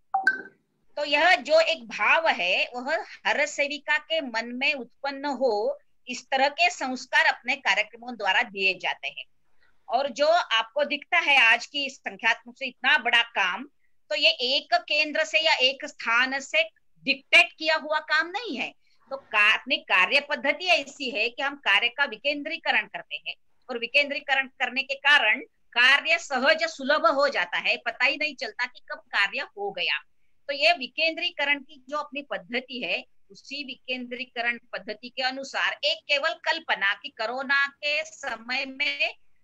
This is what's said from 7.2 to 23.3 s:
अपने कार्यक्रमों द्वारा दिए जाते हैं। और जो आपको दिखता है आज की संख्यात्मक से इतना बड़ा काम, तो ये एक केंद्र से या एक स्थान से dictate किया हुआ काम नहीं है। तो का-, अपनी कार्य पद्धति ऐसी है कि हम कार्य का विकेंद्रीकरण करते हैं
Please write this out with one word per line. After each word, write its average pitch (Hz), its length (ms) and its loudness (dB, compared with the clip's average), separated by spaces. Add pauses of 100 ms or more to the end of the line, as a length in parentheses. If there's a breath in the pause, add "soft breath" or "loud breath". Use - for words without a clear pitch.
अपने 269 320 0
कार्यक्रमों 233 600 -4
द्वारा 202 260 0
दिए 196 320 -2
जाते 143 340 -8
हैं। 135 160 -14 (640)
और 269 200 0
जो 277 200 0
आपको 294 560 0
दिखता 294 340 -2
है 302 220 4
आज 233 260 4
की 277 240 -6
संख्यात्मक 233 680 -4
से 269 80 -8
इतना 269 320 2
बड़ा 233 240 4
काम, 202 420 -2 (460)
तो 302 40 -2
ये 302 160 4
एक 285 440 0
केंद्र 302 500 0
से 311 160 0
या 320 140 4
एक 269 300 0
स्थान 262 560 0
से 311 220 0 (420)
dictate 320 540 2
किया 311 180 0
हुआ 311 220 -2
काम 311 280 0
नहीं 370 320 -8
है। 147 160 -8 (360)
तो 269 60 -8
का-, 214 440 2
अपनी 285 160 -4
कार्य 202 440 2
पद्धति 294 460 -2
ऐसी 285 440 0
है 220 180 -2
कि 277 140 -6
हम 285 140 -4
कार्य 220 320 2
का 277 160 -2
विकेंद्रीकरण 285 840 -2
करते - 400 -14
हैं 175 80 -14 (360)